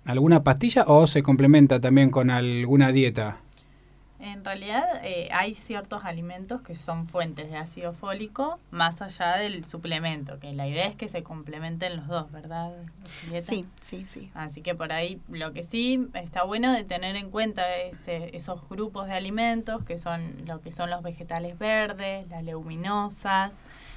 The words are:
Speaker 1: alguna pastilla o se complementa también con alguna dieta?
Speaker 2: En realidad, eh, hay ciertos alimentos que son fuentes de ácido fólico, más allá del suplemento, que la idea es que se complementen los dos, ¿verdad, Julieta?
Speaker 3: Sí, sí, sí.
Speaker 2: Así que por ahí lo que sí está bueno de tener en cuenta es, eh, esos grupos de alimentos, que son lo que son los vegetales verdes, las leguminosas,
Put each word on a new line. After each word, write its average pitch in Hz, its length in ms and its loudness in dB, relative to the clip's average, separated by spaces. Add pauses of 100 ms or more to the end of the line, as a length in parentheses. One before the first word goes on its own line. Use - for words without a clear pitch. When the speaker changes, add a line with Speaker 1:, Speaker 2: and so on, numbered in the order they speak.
Speaker 1:
alguna 143 380 6
pastilla 143 440 4
o 151 180 10
se 151 160 4
complementa 139 580 10
también 131 300 8
con 127 220 4
alguna 123 600 4
dieta? 117 460 2 (880)
Speaker 2:
En 202 220 -14
realidad, 202 380 -4 (200)
eh, 180 300 -6
hay 202 220 -2
ciertos 208 500 -10
alimentos 180 560 -8
que 170 140 -14
son 165 320 -6
fuentes 156 420 -6
de 156 80 -10
ácido 170 340 -8
fólico, 214 680 -6 (100)
más 170 320 0
allá 185 360 -2
del 202 280 -6
suplemento, 160 720 -6
que 143 140 -14
la 139 140 -6
idea 156 200 -2
es 202 80 -10
que 220 120 -10
se 170 160 -10
complementen 165 720 -10
los 147 120 -10
dos, 165 240 -6
¿verdad, 165 400 -10 (520)
Julieta? 170 240 -8
Speaker 3:
Sí, 190 180 -6 (160)
sí, 185 260 -12
sí. - 280 -18
Speaker 2:
Así 151 260 -12
que 175 140 -4
por 165 160 -6
ahí 175 360 -4
lo 160 260 -10
que 170 100 -10
sí 247 500 -2
está 180 300 -6
bueno 220 280 0
de 233 120 0
tener 185 320 -6
en 196 160 -10
cuenta 208 320 -2 (140)
es, 180 280 -8
eh, 170 280 -8
esos 175 360 -10
grupos 196 380 -8
de 190 60 -6
alimentos, 226 720 -2
que 170 120 -8
son 170 380 -6 (100)
lo 160 160 -10
que 170 100 -14
son 175 200 -6
los 180 100 -4
vegetales 170 560 -8
verdes, 196 720 -2
las 165 140 -10
leguminosas, 190 1120 -4 (440)